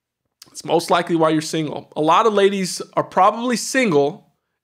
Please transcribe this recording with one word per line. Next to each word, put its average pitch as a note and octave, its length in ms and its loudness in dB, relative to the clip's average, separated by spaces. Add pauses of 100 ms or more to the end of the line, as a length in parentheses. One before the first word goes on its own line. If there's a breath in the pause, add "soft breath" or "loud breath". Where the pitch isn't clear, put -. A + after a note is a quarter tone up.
(520)
It's - 140 -20
most E3 260 -2
likely F3 240 0
why D#3+ 140 2
you're D#3 120 0
single. D#3 540 -8
A D#3 60 -6
lot F3 260 2
of G#3+ 60 2
ladies G3 480 0 (160)
are D3+ 60 0
probably A3+ 520 0
single F#3 720 0 (340)